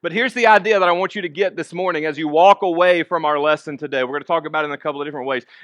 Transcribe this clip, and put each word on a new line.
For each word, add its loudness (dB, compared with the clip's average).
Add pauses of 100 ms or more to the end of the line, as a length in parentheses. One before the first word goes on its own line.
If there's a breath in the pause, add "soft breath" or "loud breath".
But -6
here's -4
the 2
idea 4
that 2
I 4
want -2
you -8
to -6
get -4
this -10
morning -4
as -6
you -4
walk 6
away 2
from -4
our 0
lesson -2
today. -4
We're -4
gonna -8
talk -2
about -4
it -6
in -10
a -10
couple -8
of -8
different -8
ways. -4 (180 loud breath)